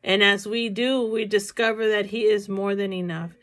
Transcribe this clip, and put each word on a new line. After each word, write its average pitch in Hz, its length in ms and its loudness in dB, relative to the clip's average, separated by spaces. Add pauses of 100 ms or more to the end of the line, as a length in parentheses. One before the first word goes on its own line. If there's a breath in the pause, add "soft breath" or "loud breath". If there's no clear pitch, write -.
And 196 200 4
as 202 240 4
we 226 220 -2
do, 247 360 0
we 220 200 -2
discover 220 640 0
that 208 180 0
He 214 160 -4
is 208 260 2
more 196 260 -2
than 196 160 -4
enough. 170 400 -6 (120 soft breath)